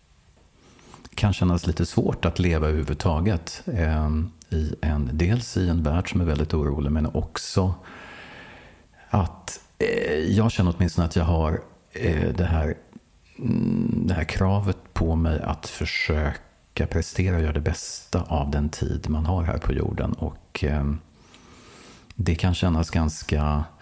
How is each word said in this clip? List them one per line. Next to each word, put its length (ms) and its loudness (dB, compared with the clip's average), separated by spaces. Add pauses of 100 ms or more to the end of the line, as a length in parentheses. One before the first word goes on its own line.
(1160)
kan 180 2
kännas 340 2
lite 200 0
svårt 380 0
att 140 0
leva 300 2
överhuvudtaget, 1000 0
eh, 440 0 (400)
i 300 -2
en, 320 0
dels 440 0
i 120 2
en 140 2
värld 280 0
som 100 0
är 40 2
väldigt 300 0
orolig, 380 0
men 140 2
också 680 -2 (1400)
att, 500 -2 (180)
eh, 400 0
jag 340 2
känner 240 2
åtminstone 300 2
att 100 -2
jag 80 2
har, 360 2 (320)
eh, 440 0
det 80 2
här, 300 0 (640)
mm, 680 0
det 80 2
här 100 0
kravet 540 0 (140)
på 240 2
mig 260 2
att 240 -4
försöka 1200 -4
prestera 460 0
och 60 2
göra 100 0
det 80 -2
bästa 640 -4
av 280 -2
den 180 0
tid 420 -4
man 160 0
har 160 2
här 160 0
på 140 0
jorden. 400 0
Och, 520 -6
eh, 280 2 (1200)
det 200 0
kan 200 2
kännas 360 2
ganska, 760 0 (160)